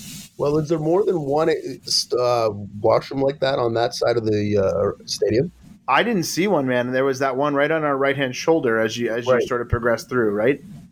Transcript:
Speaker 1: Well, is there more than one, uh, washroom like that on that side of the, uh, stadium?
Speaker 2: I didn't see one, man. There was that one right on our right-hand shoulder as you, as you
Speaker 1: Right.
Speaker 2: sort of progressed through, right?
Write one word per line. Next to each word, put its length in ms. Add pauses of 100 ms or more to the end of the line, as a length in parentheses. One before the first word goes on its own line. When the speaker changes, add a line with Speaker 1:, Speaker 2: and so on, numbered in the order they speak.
(380)
Speaker 1:
Well, 200
is 120
there 80
more 260
than 160
one, 300
uh, 1000 (320)
washroom 400
like 200
that 180
on 160
that 200
side 220
of 80
the, 340
uh, 460
stadium? 460 (360)
Speaker 2:
I 160
didn't 200
see 240
one, 200
man. 260
There 120
was 140
that 180
one 180
right 160
on 140
our 120
right-hand 400
shoulder 420
as 180
you, 160
as 140
you 80
Speaker 1:
Right. 80
Speaker 2:
sort 180
of 80
progressed 400
through, 220
right? 320 (300)